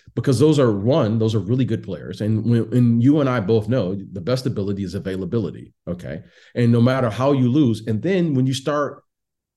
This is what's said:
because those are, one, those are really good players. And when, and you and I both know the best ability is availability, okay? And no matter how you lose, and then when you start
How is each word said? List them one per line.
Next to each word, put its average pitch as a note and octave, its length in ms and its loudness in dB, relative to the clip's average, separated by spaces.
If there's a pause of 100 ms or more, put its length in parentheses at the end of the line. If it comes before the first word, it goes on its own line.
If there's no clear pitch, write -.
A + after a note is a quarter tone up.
(160)
because A#2+ 240 2
those D3+ 180 4
are, B2 140 4
one, A2+ 480 0
those A2 160 0
are G#2+ 40 0
really A#2 260 0
good A2+ 180 -4
players. E2+ 380 -10
And G#2+ 220 0
when, A#2 300 0
and A#2+ 300 4
you D3 160 4
and C#3 100 2
I B2 100 0
both G#2+ 300 2
know G2+ 240 0
the F#2+ 280 -10
best B2+ 260 -2
ability G2 360 -4
is F2+ 120 -6
availability, F#2 760 -6 (140)
okay? F2 360 -10 (320)
And A#2+ 160 2
no A#2+ 100 4
matter B2+ 300 2
how C3 220 0
you B2+ 160 2
lose, A#2 360 2
and A2 160 -4
then F3 320 0
when C3 140 2
you C3+ 80 -2
start D3 480 -4 (540)